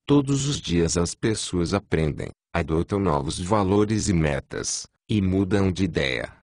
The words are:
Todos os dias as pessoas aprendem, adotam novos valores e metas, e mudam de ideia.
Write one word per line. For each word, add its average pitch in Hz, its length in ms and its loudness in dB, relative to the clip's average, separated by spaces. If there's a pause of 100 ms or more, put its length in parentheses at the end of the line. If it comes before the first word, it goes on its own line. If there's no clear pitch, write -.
Todos 139 420 2
os 147 120 -4
dias 85 380 0
as 87 160 0
pessoas 92 600 -2
aprendem, 78 560 -2 (240)
adotam 80 460 0
novos 78 400 0
valores 104 720 2
e 101 40 2
metas, - 760 -2 (220)
e 107 120 2
mudam 95 500 2
de 87 120 -2
ideia. 69 600 -2